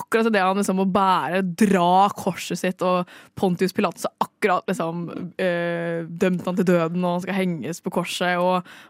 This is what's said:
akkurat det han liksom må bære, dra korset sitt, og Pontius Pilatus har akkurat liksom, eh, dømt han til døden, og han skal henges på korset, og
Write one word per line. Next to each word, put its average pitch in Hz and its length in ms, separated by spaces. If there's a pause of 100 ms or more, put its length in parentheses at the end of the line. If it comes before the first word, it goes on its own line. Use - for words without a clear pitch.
akkurat 226 320
det 202 100
han 190 160
liksom 196 220
må 196 100
bære, 185 520 (180)
dra 190 560
korset - 420
sitt, 185 240
og 180 240 (300)
Pontius 185 400
Pilatus 185 320
har - 180
akkurat - 400
liksom, 170 400 (320)
eh, 170 680
dømt 175 400
han 180 80
til 185 80
døden, 175 400
og 175 140
han 180 80
skal 190 100
henges 170 480
på 196 80
korset, 180 480
og 180 240 (260)